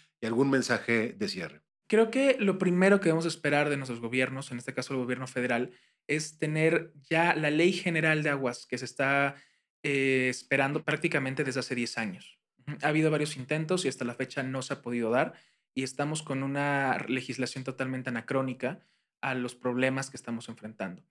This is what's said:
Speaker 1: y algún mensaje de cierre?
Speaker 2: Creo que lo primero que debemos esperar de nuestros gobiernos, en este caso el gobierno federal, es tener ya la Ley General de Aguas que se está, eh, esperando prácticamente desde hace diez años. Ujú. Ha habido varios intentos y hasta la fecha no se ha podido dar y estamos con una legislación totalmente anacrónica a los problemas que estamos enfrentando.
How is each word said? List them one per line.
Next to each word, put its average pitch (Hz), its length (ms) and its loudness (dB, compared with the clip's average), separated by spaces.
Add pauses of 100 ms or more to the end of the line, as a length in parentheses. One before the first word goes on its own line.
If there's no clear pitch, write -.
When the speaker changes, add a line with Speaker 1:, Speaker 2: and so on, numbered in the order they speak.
(220)
Speaker 1:
y - 40 -4
algún 120 220 4
mensaje 117 640 2
de 98 160 -4
cierre? 90 340 -8 (260)
Speaker 2:
Creo 220 220 4
que 269 280 4
lo 196 180 2
primero 190 440 6
que 190 60 0
debemos 165 200 4
esperar 147 420 2
de 143 80 0
nuestros 127 240 -6
gobiernos, 127 520 -2
en 120 60 -6
este 127 140 -8
caso 131 220 -4
el 127 60 0
gobierno 123 260 -4
federal, 123 460 -2 (340)
es 151 320 -4
tener 156 540 2 (160)
ya 165 260 4
la 156 160 2
Ley 170 220 4
General 160 500 2
de 151 80 2
Aguas 131 360 -2
que 123 120 -6
se 131 60 -6
está, 139 500 0 (480)
eh, 135 480 2
esperando 139 540 0
prácticamente 147 580 0
desde 131 180 -2
hace 123 140 -4
diez 120 240 -4
años. 101 400 -8 (280)
Ujú. 147 160 -8
Ha 143 60 2
habido 156 220 4
varios 151 260 0
intentos 156 480 -2
y 139 40 2
hasta 127 160 -4
la 120 100 -4
fecha 131 280 -4
no 131 200 -4
se 135 120 -6
ha - 80 -12
podido 120 280 0
dar 135 240 2 (400)
y 131 80 -2
estamos 147 400 -4
con 135 200 -4
una 139 640 0
legislación 127 560 -4
totalmente 131 460 -4
anacrónica 131 680 -2 (420)
a 131 120 -2
los 123 200 -4
problemas 131 560 0
que 127 60 -16
estamos 117 320 -8
enfrentando. 110 640 -10